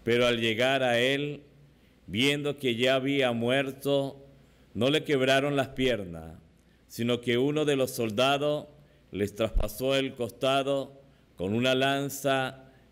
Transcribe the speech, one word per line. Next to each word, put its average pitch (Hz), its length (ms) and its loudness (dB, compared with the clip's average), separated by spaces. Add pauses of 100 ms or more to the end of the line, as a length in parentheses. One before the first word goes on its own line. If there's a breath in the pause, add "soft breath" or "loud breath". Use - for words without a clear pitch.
Pero 120 240 2
al 120 140 2
llegar 120 420 2
a 123 160 2
él, 139 440 0 (680 soft breath)
viendo 143 480 0
que 120 180 0
ya 127 220 2
había 131 340 0
muerto, 135 960 -2 (480 soft breath)
no 117 160 2
le 151 140 0
quebraron 135 500 2
las 135 140 0
piernas, 92 640 -4 (560 soft breath)
sino 120 320 -2
que 120 180 0
uno 147 260 2
de 143 120 2
los 127 160 0
soldados 135 760 0 (460 soft breath)
les 98 240 -2
traspasó 113 580 0
el 135 200 0
costado 135 840 -2 (360 soft breath)
con 95 180 -2
una 127 220 2
lanza 135 880 -2 (280 loud breath)